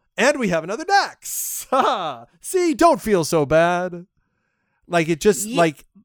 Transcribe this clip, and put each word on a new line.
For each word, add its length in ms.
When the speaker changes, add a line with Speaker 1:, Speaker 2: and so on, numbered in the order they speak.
Speaker 1:
"And 220
we 100
have 160
another 200
Dax." 840
<laughs> 20
Ha! 560
See, 340
don't 260
feel 240
so 220
bad. 600
Like, 200
it 120
just, 260
Speaker 2:
Ye-, 100
Speaker 1:
like, 280